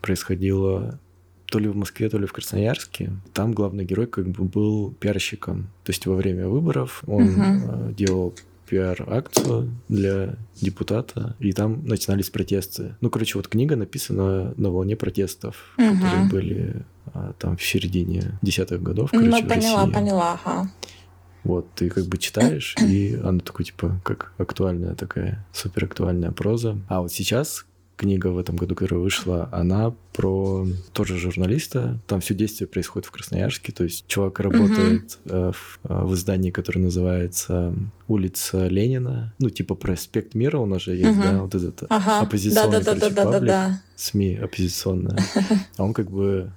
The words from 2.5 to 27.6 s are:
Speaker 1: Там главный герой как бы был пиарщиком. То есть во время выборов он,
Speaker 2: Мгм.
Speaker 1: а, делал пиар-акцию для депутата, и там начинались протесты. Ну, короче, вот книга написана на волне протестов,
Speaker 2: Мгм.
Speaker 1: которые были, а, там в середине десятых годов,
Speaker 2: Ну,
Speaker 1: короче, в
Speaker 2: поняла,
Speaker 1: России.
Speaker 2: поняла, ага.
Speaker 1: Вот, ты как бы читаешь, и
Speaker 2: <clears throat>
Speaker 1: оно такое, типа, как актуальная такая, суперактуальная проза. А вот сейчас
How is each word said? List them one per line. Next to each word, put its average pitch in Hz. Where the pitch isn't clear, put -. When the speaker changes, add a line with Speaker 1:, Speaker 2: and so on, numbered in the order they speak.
Speaker 1:
Там 110
главный 101
герой 95
как 95
бы 92
был 104
пиарщиком. 98
То -
есть -
во 92
время 92
выборов 135
он, 104
Speaker 2:
Мгм. 190
Speaker 1:
а, 113
делал 92
пиар-акцию 113
для 98
депутата, 113
и 98
там 110
начинались 98
протесты. 95
Ну, 120
короче, 110
вот 98
книга 135
написана 95
на 101
волне 92
протестов, -
Speaker 2:
Мгм. 214
Speaker 1:
которые 185
были, -
а, 95
там 90
в -
середине 92
десятых 90
годов, 98
Speaker 2:
Ну, 226
Speaker 1:
короче, 226
в -
Speaker 2:
поняла, 220
Speaker 1:
России. -
Speaker 2:
поняла, 185
ага. 180
Speaker 1:
Вот, 90
ты 90
как 92
бы 95
читаешь, -
и 101
Speaker 2:
<clears throat> 117
Speaker 1:
оно 92
такое, -
типа, 92
как -
актуальная 90
такая, 95
суперактуальная 90
проза. 107
А 92
вот 87
сейчас -